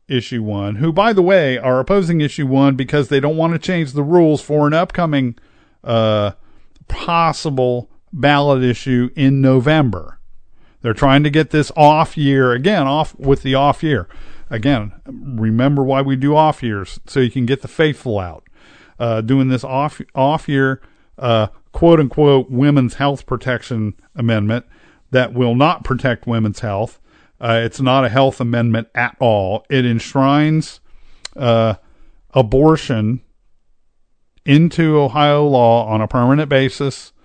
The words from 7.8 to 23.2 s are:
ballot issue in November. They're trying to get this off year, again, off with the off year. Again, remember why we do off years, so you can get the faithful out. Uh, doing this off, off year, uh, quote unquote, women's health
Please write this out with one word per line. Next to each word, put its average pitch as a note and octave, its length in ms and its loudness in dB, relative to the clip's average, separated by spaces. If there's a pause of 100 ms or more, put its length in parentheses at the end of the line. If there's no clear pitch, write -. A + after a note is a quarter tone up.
ballot C#3+ 520 2
issue B2 520 0
in C3+ 260 2
November. C3 760 2 (640)
They're A#2 120 -2
trying C#3 300 4
to D3+ 60 0
get D3+ 220 0
this D3+ 240 0
off D#3 420 4
year, C3+ 360 2
again, D3 340 0
off D3+ 320 -2
with C3+ 240 0
the C3 100 -2
off C#3 300 2
year. C#3 240 -2 (420)
Again, A2+ 440 -2 (120)
remember C3 800 -2
why C3 180 0
we C3+ 140 -2
do C#3 180 0
off D#3 300 0
years, G2+ 420 -8
so - 140 -4
you B2+ 100 2
can B2+ 160 -4
get A2+ 160 -2
the - 60 -14
faithful C#3+ 500 -2
out. F2 280 -10 (520)
Uh, A#2 220 -2
doing C3 300 0
this B2+ 160 -2
off, C#3 340 -6 (160)
off C#3+ 320 0
year, C3+ 340 -2 (360)
uh, A2+ 300 0 (260)
quote E3+ 260 4
unquote, C#3 500 2
women's C3+ 440 2
health C#3 320 -4